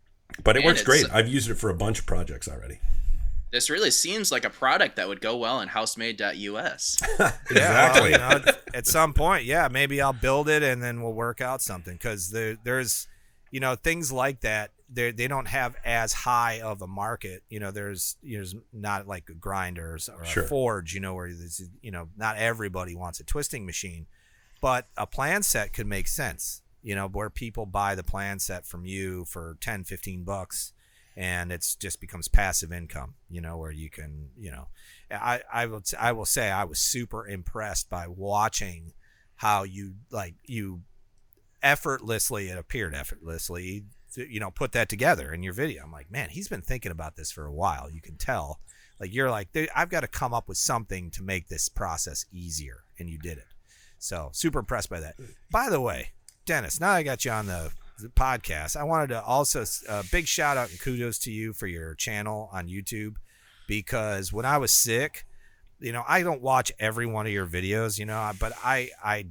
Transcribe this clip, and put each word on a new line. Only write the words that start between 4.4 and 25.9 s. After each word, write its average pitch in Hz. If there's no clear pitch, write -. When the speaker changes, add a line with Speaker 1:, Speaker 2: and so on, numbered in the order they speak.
Speaker 2:
a 117
product 147
that 92
would 98
go 113
well 117
in 98
housemade 113
dot 101
U 101
S. -
Speaker 1:
<laughs> -
Speaker 3:
Yeah, -
Speaker 1:
Exactly. -
Speaker 3:
well, -
you -
know, 269
at 123
some 160
point, 156
yeah, 147
maybe 139
I'll 135
build 135
it 151
and 127
then 120
we'll 113
work 117
out 131
something, 90
'cause 101
there, 110
there's, 123
you 131
know, 131
things 165
like 131
that, 107
they, 120
they 117
don't 135
have 127
as 117
high 120
of 107
a 90
market. 98
You 107
know, 98
there's, 101
there's 101
not 101
like 95
a 85
grinders 85
or -
a -
Speaker 1:
Sure. 85
Speaker 3:
forge, 110
you 95
know, 95
where 90
there's, 85
you 113
know, 85
not 110
everybody 104
wants 87
a -
twisting 135
machine, 85
but 127
a 104
plan 170
set 110
could -
make 98